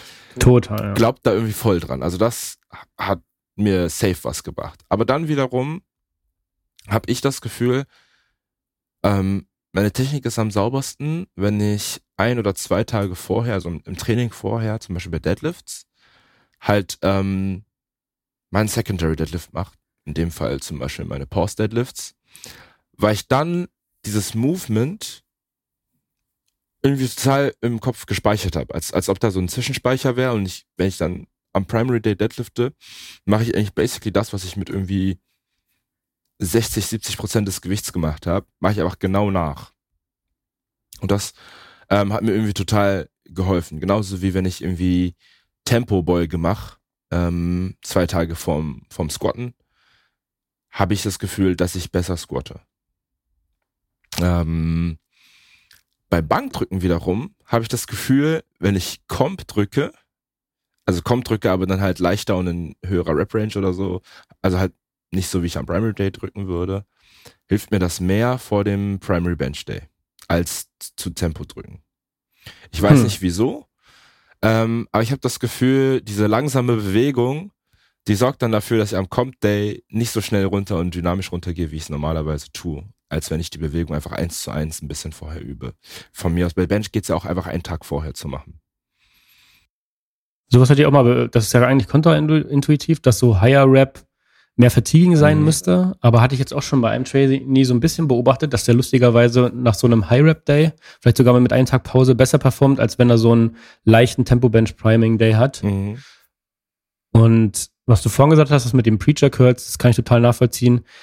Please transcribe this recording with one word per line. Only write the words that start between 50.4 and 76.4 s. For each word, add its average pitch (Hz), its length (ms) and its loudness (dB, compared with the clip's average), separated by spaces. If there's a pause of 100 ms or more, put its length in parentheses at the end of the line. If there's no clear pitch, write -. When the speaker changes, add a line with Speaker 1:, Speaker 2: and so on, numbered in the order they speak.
Speaker 2:
habe 98 220 -2
ich 101 100 -4
das - 180 -6
Gefühl, 95 340 0
dass 87 220 -4
ich 85 160 -10
besser 90 240 -2
squatte. - 440 -12 (1600)
Ähm, 82 800 -2 (1120)
bei 85 100 2
Bankdrücken 95 640 -4
wiederum 90 600 -2
habe 117 180 -2
ich 113 60 -10
das - 180 -6
Gefühl, 143 560 0 (160)
wenn 98 160 0
ich - 320 -6
Comp 175 400 -4
drücke, 143 460 -4 (920)
also 90 160 0
Comp 120 240 -2
drücke, 101 280 -2
aber 92 140 0
dann 95 140 -2
halt 95 200 -2
leichter 92 360 -2
und 90 120 -2
in 85 360 -8
höherer 87 320 -2
Rep-Range 107 400 -4
oder 95 160 -2
so, 92 300 -6 (400)
also 92 160 0
halt 95 140 -2 (380)
nicht 92 180 -4
so, 90 140 -4
wie 85 40 -4
ich 85 120 -6
am 69 80 -8
Primary 101 280 -4
Day 98 160 -2
drücken 98 380 -12
würde, 92 360 -6 (640)
hilft - 240 -2
mir 104 80 0
das 90 220 -2
mehr 110 380 0
vor 101 260 -2
dem 101 340 -4
Primary 87 380 -2
Bench 71 280 -8
Day - 180 -10 (440)
als - 420 -2 (280)
zu - 140 -10
Tempo 78 340 -6
drücken. - 380 -20 (880)
Ich - 100 -2
weiß 131 160 8
Speaker 1:
Hm. 117 60 6
Speaker 2:
nicht 101 180 -4
wieso, 107 440 -2 (760)
ähm, 113 480 0
aber 110 120 0
ich 113 100 -2
habe 139 80 -4
das - 180 -2
Gefühl, 131 600 0
diese 107 260 -2
langsame 123 500 0